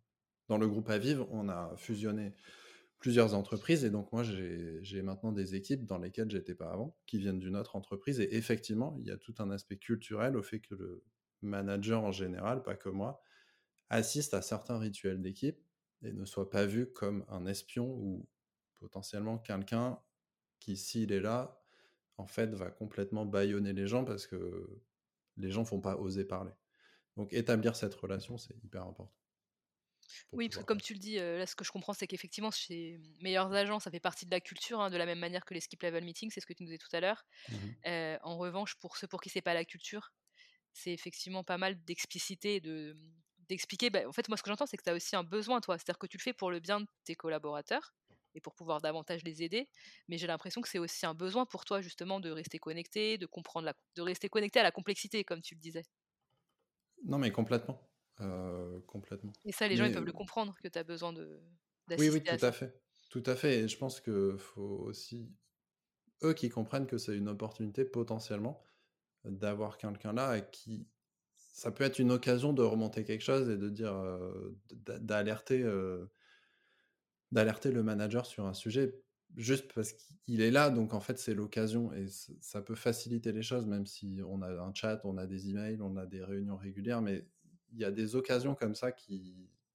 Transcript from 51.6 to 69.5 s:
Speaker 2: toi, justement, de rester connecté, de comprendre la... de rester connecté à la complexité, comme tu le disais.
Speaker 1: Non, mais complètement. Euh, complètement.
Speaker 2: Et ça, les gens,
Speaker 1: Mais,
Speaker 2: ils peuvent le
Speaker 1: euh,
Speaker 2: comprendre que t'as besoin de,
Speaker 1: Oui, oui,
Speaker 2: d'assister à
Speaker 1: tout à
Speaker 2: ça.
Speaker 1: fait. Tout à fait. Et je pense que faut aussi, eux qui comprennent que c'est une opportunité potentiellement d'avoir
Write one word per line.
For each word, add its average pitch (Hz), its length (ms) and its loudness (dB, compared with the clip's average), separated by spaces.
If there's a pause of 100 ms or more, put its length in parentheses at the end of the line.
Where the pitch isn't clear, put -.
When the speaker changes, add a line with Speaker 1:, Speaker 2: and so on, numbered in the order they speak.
Speaker 2:
toi, 202 160 0
justement, 185 380 -4
de 170 100 -6
rester 156 280 -8
connecté, 208 600 -2
de 175 80 -6
comprendre 165 400 -8
la... 147 80 -2 (220)
de 175 60 -6
rester 180 260 -2
connecté 208 320 6
à - 20 10
la 185 100 8
complexité, 202 520 -2
comme 165 180 -4
tu - 120 -12
le 165 60 -20
disais. 165 240 -8 (1200)
Speaker 1:
Non, 135 140 2
mais 123 120 6
complètement. 117 500 2 (400)
Euh, 90 680 -4
complètement. 101 440 -10 (120)
Speaker 2:
Et 208 80 -4
ça, 214 160 2
les 220 80 4
gens, - 80 6
Speaker 1:
Mais, 240 60 6
Speaker 2:
ils 208 40 0
peuvent 170 100 -2
le 175 60 -2
Speaker 1:
euh, - 20 -8
Speaker 2:
comprendre 202 480 -4
que - 80 -10
t'as 170 140 -4
besoin 170 300 -6
de, 156 280 -12 (500)
Speaker 1:
Oui, 156 200 6
oui, 151 100 6
Speaker 2:
d'assister 165 100 0
à 170 60 4
Speaker 1:
tout - 100 4
à - 20 6
Speaker 2:
ça. 117 40 4
Speaker 1:
fait. - 280 -8 (300)
Tout 120 160 -2
à 127 100 4
fait. 127 240 6
Et 110 80 4
je - 100 -4
pense 131 220 -4
que 98 360 4
faut - 240 -12 (200)
aussi, 113 500 -8 (920)
eux 160 100 6
qui 127 140 0
comprennent 127 400 0
que 120 100 0
c'est 107 180 -2
une 101 120 0
opportunité 104 560 -2
potentiellement 113 760 -2 (640)
d'avoir 104 540 -2